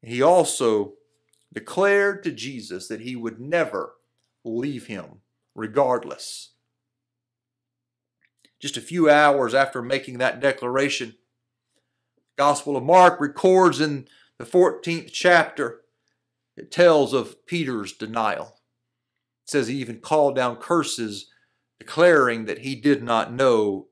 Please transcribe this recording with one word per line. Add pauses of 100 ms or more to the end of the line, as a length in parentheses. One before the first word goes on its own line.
He
also (600)
declared
to
Jesus
that
he
would
never (500)
leave
him, (340)
regardless. (2000)
Just
a
few
hours
after
making
that
declaration, (1200)
Gospel
of
Mark
records
in (300)
the
fourteenth
chapter, (720)
it
tells
of
Peter's
denial. (840)
It
says
he
even
called
down
curses, (480)
declaring
that
he
did
not
know